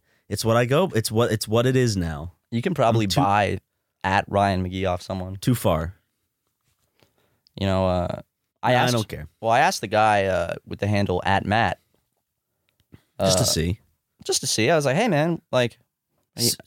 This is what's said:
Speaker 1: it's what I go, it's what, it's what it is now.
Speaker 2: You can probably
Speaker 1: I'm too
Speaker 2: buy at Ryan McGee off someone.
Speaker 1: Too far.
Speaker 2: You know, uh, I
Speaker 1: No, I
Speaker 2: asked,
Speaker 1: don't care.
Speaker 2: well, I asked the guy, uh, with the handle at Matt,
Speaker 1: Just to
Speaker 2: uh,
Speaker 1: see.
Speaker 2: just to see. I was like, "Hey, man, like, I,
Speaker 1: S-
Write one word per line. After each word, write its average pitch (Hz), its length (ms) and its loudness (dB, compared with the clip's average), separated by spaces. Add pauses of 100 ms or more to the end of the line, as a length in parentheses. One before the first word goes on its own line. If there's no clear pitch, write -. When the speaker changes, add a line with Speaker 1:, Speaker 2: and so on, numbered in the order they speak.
(300)
Speaker 1:
it's 101 160 -4
what 113 100 2
I 123 100 2
go, 151 280 0
it's 110 180 -2
what, 113 200 2
it's 107 160 -4
what 113 180 2
it 131 100 2
is 120 220 2
now. 82 360 -6 (180)
Speaker 2:
You 117 100 -2
can 185 140 -2
probably 117 300 2
Speaker 1:
I'm 98 40 -2
too - 120 0
Speaker 2:
buy 98 360 2 (460)
at 98 240 2
Ryan 98 420 0
McGee 95 180 -4
off 90 140 -2
someone. 95 360 -10
Speaker 1:
Too 123 180 0
far. 85 400 -2 (1600)
Speaker 2:
You 98 80 -2
know, 95 180 0
uh, 90 360 -2 (420)
I 120 80 0
Speaker 1:
No, 123 60 4
I 123 40 2
Speaker 2:
asked, 123 120 0
Speaker 1:
don't 113 160 -2
care. 76 180 -12 (140)
Speaker 2:
well, 113 100 -2
I 120 80 4
asked 175 220 0
the 117 60 -8
guy, 107 380 2
uh, 85 300 -2 (100)
with 92 140 -12
the 101 80 -2
handle 101 380 0
at 98 200 0
Matt, 104 340 0 (1400)
Speaker 1:
Just 95 200 2
to - 40 2
Speaker 2:
uh, - 40 0
Speaker 1:
see. 85 320 0 (440)
Speaker 2:
just - 160 -2
to - 80 -8
see. 110 220 0
I 170 80 4
was 147 80 0
like, 131 100 2
"Hey, 220 140 0
man, 160 320 0 (100)
like, 123 260 0 (600)
I, 117 40 -4
Speaker 1:
S- 120 140 2 (120)